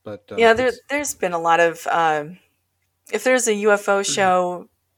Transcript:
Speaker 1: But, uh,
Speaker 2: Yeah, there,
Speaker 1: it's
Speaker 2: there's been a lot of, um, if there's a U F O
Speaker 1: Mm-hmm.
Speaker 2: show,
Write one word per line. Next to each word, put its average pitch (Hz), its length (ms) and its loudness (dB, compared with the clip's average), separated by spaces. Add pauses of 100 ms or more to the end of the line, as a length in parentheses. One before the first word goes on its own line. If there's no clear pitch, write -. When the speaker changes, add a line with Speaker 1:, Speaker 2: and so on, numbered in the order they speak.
Speaker 1:
But, 107 280 -16
uh, - 60 -12
Speaker 2:
Yeah, 226 160 4
there, 254 140 -2
Speaker 1:
it's 240 120 -4 (100)
Speaker 2:
there's 285 260 -6
been 180 180 -4
a 170 60 -2
lot 165 200 2
of, 165 280 0
um, 160 520 -2 (720)
if 214 120 -4
there's 254 240 2
a 214 60 2
U 208 180 0
F 202 180 0
O 196 120 2
Speaker 1:
Mm-hmm. 196 100 -4
Speaker 2:
show, 180 580 0 (280)